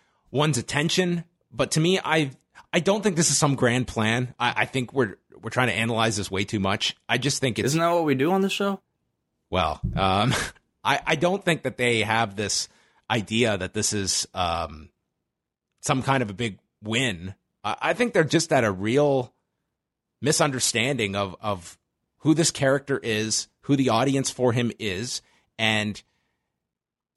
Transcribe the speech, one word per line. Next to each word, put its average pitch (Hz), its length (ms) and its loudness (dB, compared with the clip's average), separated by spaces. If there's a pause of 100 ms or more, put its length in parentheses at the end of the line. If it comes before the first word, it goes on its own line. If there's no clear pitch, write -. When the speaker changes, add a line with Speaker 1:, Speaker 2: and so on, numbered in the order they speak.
(300)
Speaker 1:
one's 147 280 2
attention, 170 680 0 (280)
but 127 200 -2
to 156 80 2
me, 180 240 2
I, 151 260 2 (420)
I 175 80 2
don't 196 220 0
think 196 140 0
this 160 140 2
is 139 80 0
some 143 160 4
grand 123 320 2
plan. 117 520 -2
I, 120 200 0
I 107 80 2
think 127 260 -6
we're, 123 240 0 (240)
we're 107 100 -10
trying 123 180 2
to 98 60 0
analyze 113 420 0
this 101 140 -4
way 95 140 0
too 107 160 -4
much. 95 360 0 (120)
I 120 100 2
just 143 220 -2
think 127 180 0
it's 170 80 0
Speaker 2:
Isn't 156 140 0
that 170 100 2
what 170 140 2
we 147 100 4
do 143 180 2
on 190 100 2
this 196 100 0
show? 196 280 -4 (680)
Speaker 1:
Well, 85 300 0 (140)
um, 95 400 2 (240)
<laughs> - 260 -20
I, 139 220 0
I 160 100 0
don't 180 280 -2
think 165 180 0
that 123 140 -6
they 120 240 2
have 107 360 0
this 101 320 -4 (400)
idea 110 480 0
that 90 180 -6
this 104 180 -2
is, 98 420 -2
um, 85 540 -4 (920)
some 131 200 0
kind 135 200 2
of 104 80 -4
a 98 40 -8
big 98 240 -6 (240)
win. 107 520 -4 (280)
I, 104 180 -4
I 156 120 0
think 233 200 0
they're 170 120 4
just 156 280 0
at 131 120 4
a 104 80 2
real 127 600 2 (880)
misunderstanding 123 960 0
of, 98 240 -4
of 98 380 -8 (400)
who 156 160 2
this 156 160 2
character 135 480 0
is, 110 500 -2 (140)
who 143 140 2
the 131 140 2
audience 135 400 2
for 123 220 2
him 120 260 0
is. 107 440 -6 (360)
And 107 440 -2 (1120)